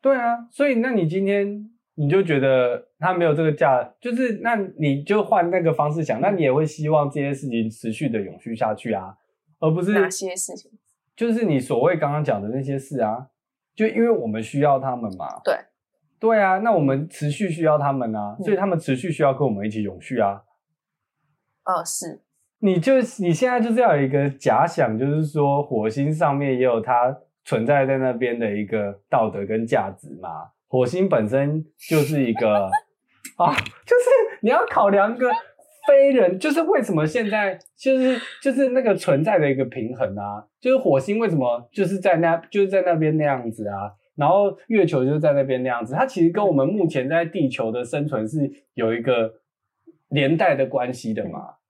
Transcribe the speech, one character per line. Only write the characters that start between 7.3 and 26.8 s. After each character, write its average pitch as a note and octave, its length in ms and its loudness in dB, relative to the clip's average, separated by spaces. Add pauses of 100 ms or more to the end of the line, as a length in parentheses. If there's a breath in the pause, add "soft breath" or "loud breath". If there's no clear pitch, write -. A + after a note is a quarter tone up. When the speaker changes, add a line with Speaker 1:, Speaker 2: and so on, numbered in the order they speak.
Speaker 1:
事 C#3 140 -10
情 A2+ 220 -2
持 A2+ 220 -8
续 C#3 180 -4
的 A2+ 120 -2
永 F#2+ 180 -10
续 A2+ 160 -10
下 G#2+ 180 -2
去 A2 200 -6
啊， F#2+ 200 -8 (460)
而 D#3+ 100 2
不 E3+ 120 0
是 F#3+ 100 0
Speaker 2:
哪 G3 180 2
些 F#3 240 -8
事 F#3 220 -10
情？ - 160 -20 (460)
Speaker 1:
就 A#3 160 0
是 A#3 120 0
你 D3 140 2
所 A#2+ 220 -2
谓 E3+ 160 2
刚 D3 160 -2
刚 D3+ 100 -2
讲 A2+ 180 -2
的 G#2 60 -8
那 C3 160 -6
些 C#3 160 -6
事 C3+ 220 -6
啊， A2+ 260 -4 (480)
就 G#3+ 120 0
因 A3 140 -2
为 A#3 80 2
我 E3 160 0
们 A2 160 -6
需 C#3 200 -4
要 C#3+ 180 4
它 C3 160 -4
们 A2+ 220 -8
嘛。 D#2 260 -12
Speaker 2:
对。 - 120 0 (640)
Speaker 1:
对 A3 220 2
啊， F#3+ 200 2
那 A3 120 0
我 F#3 80 4
们 C#3+ 300 0
持 D3 200 -6
续 F3+ 200 -2
需 E3 140 -4
要 D3+ 140 4
它 C#3+ 140 0
们 A#2+ 240 -4
啊， G#2 240 -8
Speaker 2:
嗯。 G3 40 -8
Speaker 1:
所 G3+ 100 0
以 - 20 2
他 G3 100 0
们 F3+ 140 0
持 C3+ 160 -2
续 E3 160 -6
需 D3+ 100 -4
要 C#3 120 4
跟 C#3 120 -2
我 A#2+ 60 0
们 G#2 160 -6
一 - 20 -2
起 G#2+ 140 -6
永 F#2+ 180 -8
续 B2 180 -6
啊。 G2+ 240 0 (1200)
Speaker 2:
呃， F3 180 -2
是。 - 380 -10 (380)
Speaker 1:
你 F#3 200 2
就， C4+ 160 4 (240)
你 F3 140 2
现 B3 180 0
在 B3 80 0
就 A3+ 140 0
是 B3 80 2
要 F#3 160 4
有 C#3 40 2
一 C3+ 60 0
个 C#3 220 0
假 C3+ 360 2
想， C3 320 0
就 B2+ 80 0
是 D3+ 200 0
说 D3 360 0
火 A2+ 280 -2
星 C#3 220 -2
上 D#3 240 0
面 C#3 180 0
也 B2 60 -2
有 B2 220 2